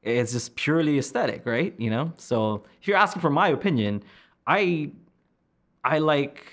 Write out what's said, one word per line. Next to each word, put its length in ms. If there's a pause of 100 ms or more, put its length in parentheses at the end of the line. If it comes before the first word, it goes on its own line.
it's 300
just 240
purely 420
aesthetic, 480
right? 320
You 120
know? 260
So 480 (160)
if 80
you're 80
asking 260
for 80
my 180
opinion, 540 (440)
I, 440 (960)
I 140
like 540